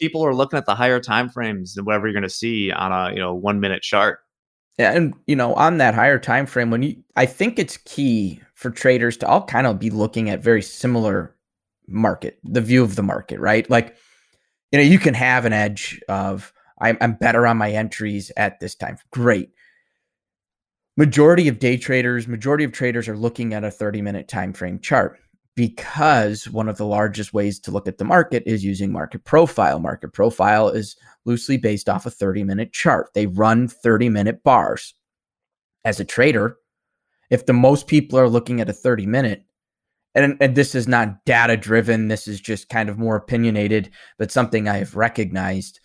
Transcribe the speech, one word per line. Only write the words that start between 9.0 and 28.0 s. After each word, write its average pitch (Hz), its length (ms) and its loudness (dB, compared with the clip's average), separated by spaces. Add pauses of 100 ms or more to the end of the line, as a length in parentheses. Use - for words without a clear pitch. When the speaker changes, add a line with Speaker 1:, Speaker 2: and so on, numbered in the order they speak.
Speaker 2:
to - 100 -4
all 190 160 2
kind 127 240 0
of 101 100 -2
be 110 120 -4
looking 107 400 -2
at 95 120 -4
very 107 200 4
similar 107 760 -4 (500)
market, - 560 -4
the 117 180 -2
view 123 220 2
of 98 140 0
the 104 80 -2
market, 98 340 -6
right? 110 320 0
Like, 117 260 2 (760)
you 143 60 4
know, 143 60 6
you 180 140 8
can 151 160 2
have 127 300 2
an 113 80 0
edge 104 560 -4
of, 98 440 -6 (280)
"I'm, 113 200 0
I'm 117 140 2
better 120 320 2
on 117 100 4
my 107 140 0
entries 107 680 -6
at 101 220 -2
this 85 160 -12
time." - 240 -12 (140)
Great. 120 380 0 (1500)
Majority 151 500 6
of 120 140 0
day 127 160 2
traders, 123 500 -2
majority 131 380 -2
of 120 80 -6
traders 120 360 -4
are 110 80 -8
looking 117 380 -4
at 107 80 -6
a 104 80 -6
thirty 104 320 -6
minute 101 240 -8
time 92 260 -6
frame 92 280 -8
chart - 400 0 (360)
because 120 960 0
one 110 180 -4
of 101 100 -8
the 104 80 -4
largest 104 460 -2
ways 101 280 -2
to - 100 -14
look 101 160 -6
at 95 120 -8
the 101 60 -4